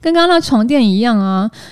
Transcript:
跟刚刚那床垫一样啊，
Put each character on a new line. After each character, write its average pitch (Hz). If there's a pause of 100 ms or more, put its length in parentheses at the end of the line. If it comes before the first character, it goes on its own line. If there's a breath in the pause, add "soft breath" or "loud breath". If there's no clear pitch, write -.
跟 330
刚 339
刚 359
那 330
床 226
垫 269
一 202
样 233
啊， 190 (240 loud breath)